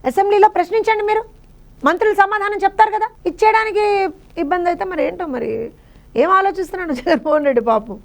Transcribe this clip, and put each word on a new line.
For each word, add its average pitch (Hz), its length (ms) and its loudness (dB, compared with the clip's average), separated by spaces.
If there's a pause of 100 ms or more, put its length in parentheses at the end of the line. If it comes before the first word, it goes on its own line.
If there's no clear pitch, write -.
అసెంబ్లీలో 403 400 4
ప్రశ్నించండి, 415 560 0
మీరు 427 380 -4 (440)
మంత్రులు 370 280 2
సమాధానం 403 500 0
చెప్తారు 427 280 2
కదా. 440 160 -2 (180)
ఇచ్చేయడానికి 427 600 2 (560)
ఇబ్బంది 349 280 -2
అయితే 349 140 -4
మరి 359 200 -4
ఏంటో, 349 220 -4
మరి 254 460 -8 (440)
ఏం 285 140 2
ఆలోచిస్తున్నాడు 370 640 -2
జగన్మోహన్ 302 520 0
రెడ్డి 247 160 2
పాపం. 220 440 -2